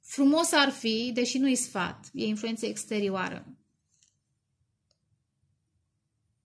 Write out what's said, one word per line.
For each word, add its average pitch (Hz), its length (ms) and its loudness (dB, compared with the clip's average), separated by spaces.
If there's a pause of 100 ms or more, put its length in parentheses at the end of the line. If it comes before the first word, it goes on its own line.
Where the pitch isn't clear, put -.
frumos 311 520 4
ar 285 180 6
fi, 226 440 -2
deși 247 240 0
nu-i 262 160 4
sfat, - 580 -4
e - 120 -4
influență 220 420 -4
exterioară. 196 880 -4 (3000)